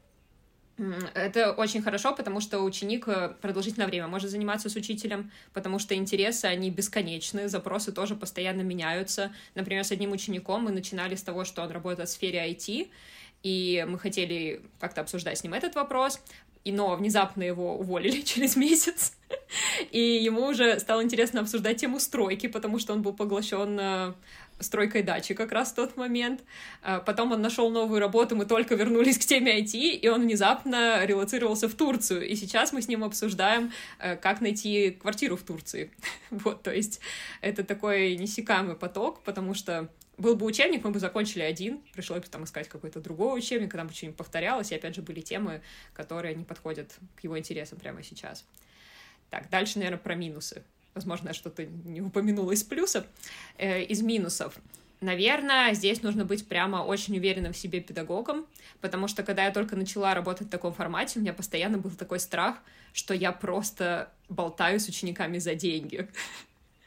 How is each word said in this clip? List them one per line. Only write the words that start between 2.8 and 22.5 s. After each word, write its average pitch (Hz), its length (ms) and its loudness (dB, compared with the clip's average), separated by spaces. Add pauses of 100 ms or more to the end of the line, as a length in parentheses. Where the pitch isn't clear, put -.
э, 185 360 0
продолжительное 196 440 0
время 175 200 -2
может 196 240 -4
заниматься 208 400 -2
с 214 60 -8
учителем, 208 540 -4 (220)
потому 190 260 -2
что 208 160 -2
интересы, 196 520 2
они 185 240 0
бесконечны, 196 800 -2
запросы 196 420 -2
тоже 208 240 -2
постоянно 185 460 -4
меняются. 185 680 -2 (240)
Например, 196 300 -2
с 202 80 -4
одним 202 200 0
учеником 196 500 -2
мы 220 100 0
начинали 185 440 -4
с 185 60 -10
того, 185 220 -4
что - 180 -6
он 170 80 -4
работает 175 380 -4
в - 40 -6
сфере 180 280 -2
I 165 140 -2
T, 240 340 -4 (540)
и 180 440 2
мы 180 120 -4
хотели 170 640 -2 (160)
как-то - 240 -6
обсуждать 160 340 -6
с - 80 -6
ним 165 80 -6
этот 262 220 -4
вопрос, 269 440 0 (460)
и, 196 80 -2
но 196 240 2
внезапно 196 460 2
его 175 340 -2
уволили 185 440 0
<laughs> - 20 -6
через 262 340 2
месяц, 320 560 4 (800)
и 226 100 2
ему 233 460 4
уже 240 340 4
стало 226 220 2
интересно 233 380 2
обсуждать 214 380 0
тему 262 220 0
стройки, 208 460 0
потому 220 320 -2